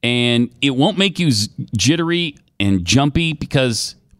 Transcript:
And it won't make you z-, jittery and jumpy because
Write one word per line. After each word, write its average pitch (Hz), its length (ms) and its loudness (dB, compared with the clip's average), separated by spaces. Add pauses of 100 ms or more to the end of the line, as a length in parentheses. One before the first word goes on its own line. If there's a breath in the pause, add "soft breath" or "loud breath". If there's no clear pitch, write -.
And 120 480 2 (120)
it 139 100 2
won't 151 260 2
make 185 220 0
you 165 120 2
z-, 104 180 0 (280)
jittery 165 580 0 (240)
and 98 260 0
jumpy 143 480 2
because 131 640 -2 (240)